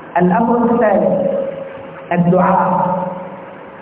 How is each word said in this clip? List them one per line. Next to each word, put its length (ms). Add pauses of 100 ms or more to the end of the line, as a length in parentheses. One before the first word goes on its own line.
(180)
الأمر 380
الثالث 760 (840)
الدعاء. 840 (840)